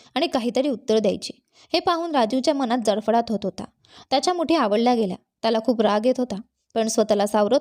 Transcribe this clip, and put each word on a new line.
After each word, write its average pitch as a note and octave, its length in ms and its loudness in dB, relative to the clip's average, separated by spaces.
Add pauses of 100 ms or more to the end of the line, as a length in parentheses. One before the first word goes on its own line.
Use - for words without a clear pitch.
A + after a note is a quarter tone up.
(140)
आणि D4+ 120 0
काहीतरी C4+ 420 -2
उत्तर A3 300 0
द्यायची. - 340 -2 (400)
हे E4+ 80 2
पाहून E4+ 340 -2
राजीवच्या C4 400 0
मनात B3+ 320 -2
जळफळाट A3 420 0
होत G#3+ 140 -2
होता. G3 220 -8 (460)
त्याच्या C#4+ 240 0
मुठी D#4+ 200 0
आवडल्या A#3 400 2
गेल्या. G#3 220 -2 (260)
त्याला A3+ 240 2
खूप A#3 140 2
राग G#3 260 2
येत B3+ 120 2
होता, B3 180 -4 (380)
पण A3+ 140 0
स्वतःला G#3+ 380 2
सावरत G#3+ 340 2